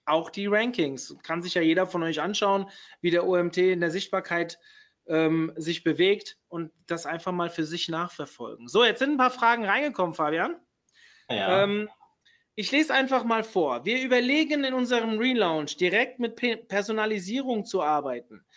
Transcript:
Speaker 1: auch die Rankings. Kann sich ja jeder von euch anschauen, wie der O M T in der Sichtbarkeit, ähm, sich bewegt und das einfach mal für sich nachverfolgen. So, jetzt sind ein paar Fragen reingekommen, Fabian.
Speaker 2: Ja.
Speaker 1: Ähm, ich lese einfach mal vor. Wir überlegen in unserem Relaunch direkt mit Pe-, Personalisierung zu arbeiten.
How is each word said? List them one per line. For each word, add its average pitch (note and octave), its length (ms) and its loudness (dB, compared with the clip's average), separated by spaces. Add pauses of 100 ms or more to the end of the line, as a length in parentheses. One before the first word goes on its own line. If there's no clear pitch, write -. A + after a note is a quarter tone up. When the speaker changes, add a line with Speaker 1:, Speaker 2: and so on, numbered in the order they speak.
Speaker 1:
auch D#3+ 260 0
die G3+ 180 -6
Rankings. G3 760 -2
Kann E3+ 180 -4
sich F3 120 -6
ja F3 80 2
jeder E3 260 4
von F3 160 -4
euch D#3+ 160 -2
anschauen, G3 500 0 (300)
wie F3 100 0
der F3 160 2
O F#3 120 2
M F3 160 0
T F#3 180 4
in F3+ 80 0
der E3+ 120 0
Sichtbarkeit, F3 680 -4 (480)
ähm, D#3+ 480 0
sich D#3+ 300 -6
bewegt F3+ 520 0 (120)
und E3 240 -10 (120)
das E3 200 -6
einfach E3 260 -6
mal F3 180 -2
für E3 140 -4
sich D#3+ 240 -6
nachverfolgen. C#3 800 -8
So, F3 160 4
jetzt A3+ 160 4
sind C#4 120 2
ein D4+ 60 0
paar B3+ 140 4
Fragen A#3 320 2
reingekommen, G3+ 520 0
Fabian. E3 420 -2 (720)
Speaker 2:
Ja. G3 340 2
Speaker 1:
Ähm, G#3 240 -2 (680)
ich G#3 180 -6
lese D4+ 200 2
einfach C4 300 2
mal A3+ 220 0
vor. C#3 400 0
Wir B3 180 0
überlegen C4+ 600 2
in C4 80 -2
unserem A#3 440 0
Relaunch G3 600 0
direkt G3+ 420 0
mit A#3 160 -4
Pe-, A#3 220 -2
Personalisierung G#3+ 1080 -2
zu F#3 200 -2
arbeiten. C3 640 -2 (120)